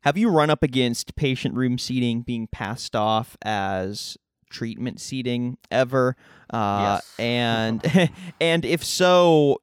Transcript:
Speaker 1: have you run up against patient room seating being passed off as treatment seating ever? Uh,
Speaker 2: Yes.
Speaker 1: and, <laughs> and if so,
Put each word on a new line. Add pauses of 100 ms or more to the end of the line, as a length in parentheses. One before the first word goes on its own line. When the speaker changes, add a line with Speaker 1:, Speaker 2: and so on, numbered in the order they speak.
Speaker 1:
have
you
run
up
against
patient
room
seating
being
passed
off
as (320)
treatment
seating (120)
ever? (340)
Uh,
Speaker 2:
Yes.
Speaker 1:
and, (140)
<laughs>
and
if
so,